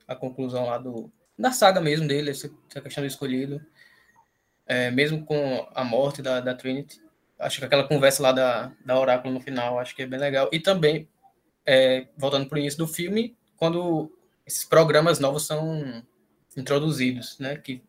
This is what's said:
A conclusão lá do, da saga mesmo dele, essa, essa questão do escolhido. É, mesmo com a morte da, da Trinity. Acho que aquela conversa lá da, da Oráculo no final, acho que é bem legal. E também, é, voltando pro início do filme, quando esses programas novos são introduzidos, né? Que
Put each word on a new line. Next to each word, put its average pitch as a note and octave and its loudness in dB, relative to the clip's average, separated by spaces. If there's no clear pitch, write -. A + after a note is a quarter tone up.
A B2 -8
conclusão B2+ -6
lá A#2+ -4
do, A#2+ -10
da B3 2
saga F#3+ 2
mesmo D#3 0
dele, C#3+ -2
essa, C#3+ -10
essa C#3 -12
questão C#3+ -10
do C#3 -4
escolhido. C#3 -6
É, B2 -2
mesmo D3+ 0
com C#3 -2
a C3 -4
morte C3+ 0
da, C3 -2
da B2+ -4
Trinity. C3 -8
Acho D3 -4
que C3+ -8
aquela C3+ 2
conversa C3+ 4
lá C3 6
da, B2+ 2
da B2+ 2
Oráculo C3 2
no B2+ -6
final, B2 -4
acho B2+ -8
que C3+ -8
é C3 -8
bem C3 -8
legal. C#3 2
E E3 0
também, D#3+ 2
é, C3 6
voltando C#3 0
pro D3+ -2
início C#3+ -4
do D#3+ -2
filme, G3 -4
quando E3 -2
esses - -6
programas D#3 6
novos C#3+ 0
são D3+ -6
introduzidos, B2+ -2
né? C#3 -8
Que B2+ -12